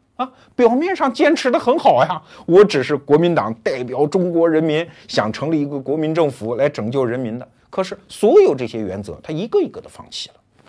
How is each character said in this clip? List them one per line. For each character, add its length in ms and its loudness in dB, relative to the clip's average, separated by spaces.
啊， 140 -6
表 140 4
面 260 0
上 180 -2
坚 220 2
持 140 -2
得 100 2
很 180 0
好 260 4
呀， 180 -2
我 200 8
只 180 0
是 140 -2
国 200 2
民 160 2
党 200 -2
代 200 -4
表 220 -2
中 260 -2
国 180 2
人 120 2
民， 240 -2
想 240 -2
成 200 -6
立 100 0
一 40 -4
个 140 -8
国 160 -6
民 180 -2
政 160 2
府 260 -8
来 120 0
拯 240 -6
救 140 -2
人 140 -4
民 200 -8
的。 80 -18
可 140 -4
是 140 -12
所 320 4
有 140 4
这 120 -6
些 120 -8
原 220 -8
则， 220 -14
他 80 -12
一 160 -6
个 140 0
一 80 -2
个 100 -18
的 80 -18
放 220 -20
弃 200 -14
了。 60 -20